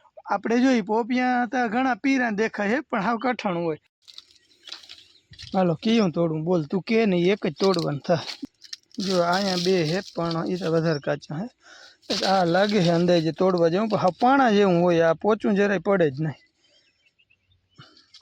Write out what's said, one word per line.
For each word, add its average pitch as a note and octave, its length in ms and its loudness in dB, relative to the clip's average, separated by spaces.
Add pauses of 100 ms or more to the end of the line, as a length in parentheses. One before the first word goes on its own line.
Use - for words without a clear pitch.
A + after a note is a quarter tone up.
(300)
આપણે G#3+ 300 0
જો C4 100 4
ઈ A#3 120 2
પોપિયા B3 600 -2
હતા B3 240 -2
ઘણા B3 280 -2
પીરા B3+ 360 -2
દેખાય G#3 380 -2
હે, B3+ 120 0
પણ A#3 200 -4
હાવ A3+ 180 -2
કઠણ A#3+ 360 -4
હોય. E3 240 -4 (1800)
"હાલો, F3+ 200 2
કયું A3 380 0
તોડું? D#3+ 320 -2
બોલ, E3+ 200 0
તું F3 180 -4
કે A3+ 240 0
નહીં, F3+ 260 2
એક G#3 140 -4
જ D#3+ 140 -4
તોડવાનું E3 400 0
થાય." E3 180 0 (800)
જો F#3 240 0
અહીંયા F#3 340 0
બે F3 280 0
હે, E3+ 160 -2 (140)
પણ E3+ 340 -4
ઈ F#3 80 -4
તો F3 160 -4
વધારે D#3+ 260 0
કાચા D3 380 -6
હે. G3+ 100 -8 (800)
આ F#3+ 200 2
લાગે G3 360 2
હે E3+ 100 4
અંદાજે E3+ 420 2
તોડવા F3+ 360 2
જેવું, G3+ 200 0
પણ G#3+ 80 -2
હાવ F#3 140 0 (100)
પાણા C4 300 4
જેવું G3 320 4
હોય. E3+ 200 4
આ E3 120 4
પોચું G#3 400 0
જરાય G3+ 240 2
પડે F3+ 320 2
જ C3 100 -8
નહીં. D#3 140 -4 (1900)